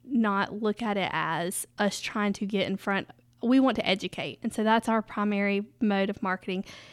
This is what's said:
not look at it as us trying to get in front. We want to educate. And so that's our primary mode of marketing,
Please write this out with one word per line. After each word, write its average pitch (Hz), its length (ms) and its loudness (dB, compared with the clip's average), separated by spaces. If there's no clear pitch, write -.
not 208 580 0
look 214 200 0
at 208 160 -2
it 180 160 0
as 160 520 -2
us 202 240 0
trying 208 320 -2
to 208 120 -4
get 196 220 0
in 190 80 -2
front. 196 320 -2
We 262 200 6
want 254 160 4
to 220 100 -2
educate. 165 560 -4
And 233 100 -4
so 214 120 -2
that's 220 240 4
our 226 120 2
primary 202 640 -2
mode 196 300 2
of - 120 -6
marketing, 185 440 -4